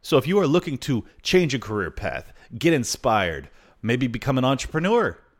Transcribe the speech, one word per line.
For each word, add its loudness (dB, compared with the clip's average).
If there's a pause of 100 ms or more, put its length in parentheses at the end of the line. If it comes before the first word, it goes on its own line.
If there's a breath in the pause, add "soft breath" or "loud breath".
So 4
if -2
you 2
are 2
looking 0
to -2 (200 soft breath)
change 2
a -2
career -4
path, -8 (240 soft breath)
get 2
inspired, 0 (320 soft breath)
maybe 0
become -2
an 2
entrepreneur 0 (200)